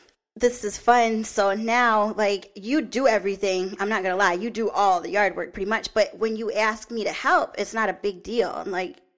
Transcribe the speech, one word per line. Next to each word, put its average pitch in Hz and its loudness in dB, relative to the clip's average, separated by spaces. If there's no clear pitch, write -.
"This 240 0
is 208 -6
fun." 226 4
So 196 0
now, 220 2
like, 202 0
you 240 -2
do 240 2
everything. 190 0
I'm 196 -2
not 208 0
gonna 185 -2
lie. 190 4
You 208 -4
do 214 -2
all 185 4
the 165 -8
yard 196 0
work 170 -8
pretty 196 -6
much. - -4
But - 0
when 220 -2
you 220 -6
ask 220 -2
me 226 -4
to 175 -4
help, 196 0
it's 202 -4
not 220 0
a 185 0
big 185 -6
deal. 202 -2
I'm - -8
like, 185 -6